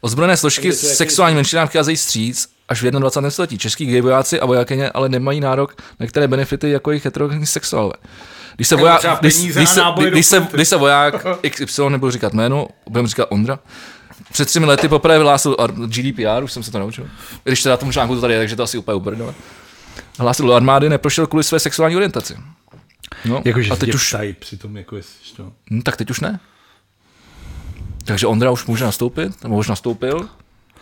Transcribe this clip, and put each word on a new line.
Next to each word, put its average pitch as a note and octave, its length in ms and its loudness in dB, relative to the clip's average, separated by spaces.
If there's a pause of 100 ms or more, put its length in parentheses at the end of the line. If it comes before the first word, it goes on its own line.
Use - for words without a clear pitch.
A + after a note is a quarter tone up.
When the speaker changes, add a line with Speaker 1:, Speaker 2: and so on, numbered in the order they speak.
Speaker 1:
Ozbrojené D3+ 360 2
složky D3+ 320 0
Speaker 2:
Takže D#3+ 120 0
to D3 60 -2
je C#3+ 80 0
Speaker 1:
sexuální E3 380 2
Speaker 2:
jaký D3+ 40 2
Speaker 1:
menšinám D3+ 320 0
vcházejí D#3 280 0
vstříc A#2 520 -4 (200)
až A#2 140 -4
v - 20 -4
jednadvacátém C3+ 460 0
století. C#3 280 -4
Český B2 280 -4
gay B2 140 2
vojáci C3 400 2
a C3 60 -2
vojákyně B2+ 440 0
ale C3 180 -2
nemají C3+ 320 -2
nárok C3+ 340 -2 (260)
na - 40 -6
některé C#3 240 0
benefity, C3+ 420 0
jako C#3+ 200 0
jejich D3 140 -2
heterogenní D3 420 -2
sexuálové. - 480 -2 (640)
Když A#2+ 120 -2
se E3 80 6
Speaker 2:
Nebo C#3 100 6
Speaker 1:
voják-, E3+ 120 8
Speaker 2:
třeba E3 220 2
Speaker 1:
když, D#3 140 4
Speaker 2:
peníze E3+ 260 0
Speaker 1:
když E3 100 6
Speaker 2:
a - 40 2
Speaker 1:
se, G3 60 4
Speaker 2:
náboje F3 300 2
Speaker 1:
když, - 0 -
Speaker 2:
do F3+ 60 2
Speaker 1:
když E3 100 4
se, G3 140 6
Speaker 2:
fronty. - 160 -4
Speaker 1:
když D#3+ 120 2
se F#3+ 80 2
voják C#3+ 560 4
Speaker 2:
<laughs> F3 100 -6
Speaker 1:
X D3+ 180 -4
Y, C#3 320 -2
nebudu C3 200 0
říkat A2+ 200 -2
jméno, A#2+ 360 0 (220)
budeme A#2+ 180 0
říkat A2+ 220 -2
Ondra, A2+ 280 0 (760)
před D3 160 0
třemi E3 180 2
lety C#3+ 220 4
poprvé D#3 300 6
vyhlásil C#3+ 400 4
ar-, A2+ 140 0 (140)
G A2+ 160 -6
D C3+ 100 -4
P A2 140 -4
R, A#2 180 0
už B2+ 80 -10
jsem B2 100 -12
se G#2+ 80 -12
to A2 80 -6
naučil. A2 260 -8 (420)
I - 40 -4
když B2+ 120 0
teda C3 140 2
tomu C3 160 -4
článku B2 220 0
to B2 60 -2
tady A#2+ 140 2
je, A2 60 2
takže A2 160 -2
to B2 60 -4
asi A#2 160 -4
úplně G#2+ 160 -4
uprdele. G#2+ 400 -6 (840)
Hlásil B2 280 0
do B2 80 6
armády, C3+ 340 6
neprošel D3+ 380 0
kvůli D#3 180 0
své D#3+ 160 0
sexuální D#3+ 360 0
orientaci. F#3 400 -2 (880)
No, A#2 200 -2
Speaker 2:
Jakože A#2+ 260 2
Speaker 1:
a B2 60 0
teď G#2 140 0
Speaker 2:
tě - 40 0
Speaker 1:
už - 140 0
Speaker 2:
ptají G#2 240 -6
přitom, G#2 440 -16
jako G2+ 200 -16
jestli - 400 -20
to G2+ 160 -18 (180)
Speaker 1:
Hm, A2 120 -2
tak - 140 -4
teď A2+ 140 -6
už B2+ 100 -6
ne. F#3 200 -6 (1600)
Takže G#2 220 -2
Ondra A2+ 240 2
už B2 160 -2
může A#2+ 180 -2
nastoupit, B2 600 -4
nebo G#2+ 120 -2
už G#2+ 120 0
nastoupil. B2+ 600 -4 (540)